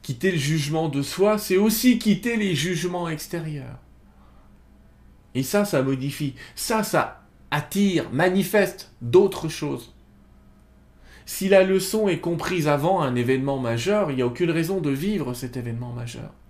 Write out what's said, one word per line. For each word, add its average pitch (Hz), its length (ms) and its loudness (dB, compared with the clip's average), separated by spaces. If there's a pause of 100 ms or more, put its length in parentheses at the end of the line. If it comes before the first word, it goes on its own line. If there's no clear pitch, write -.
Quitter 156 300 -2
le 170 60 -2
jugement 156 500 -2
de 139 140 -4
soi, 202 340 2
c'est 196 220 0
aussi 220 400 4
quitter 220 400 0
les 196 160 0
jugements 175 520 -2
extérieurs. 156 720 -8 (1600)
Et 127 80 -2
ça, 202 240 0
ça 147 160 0
modifie. 135 520 -2 (200)
Ça, 220 280 -2
ça - 400 -2 (280)
attire, 175 600 0
manifeste 185 920 0
d'autres 175 460 4
choses. 139 460 -8 (1300)
Si - 240 -4
la 190 140 8
leçon 190 440 2
est 170 120 0
comprise 170 460 -2
avant 156 360 2
un 127 120 0
événement 131 440 0
majeur, 139 520 0
il 131 60 -2
n'y 127 60 0
a 120 40 2
aucune 165 240 0
raison 165 300 0
de 151 100 -2
vivre 147 440 -2
cet 123 240 -8
événement 120 340 -8
majeur. 117 400 -10 (160)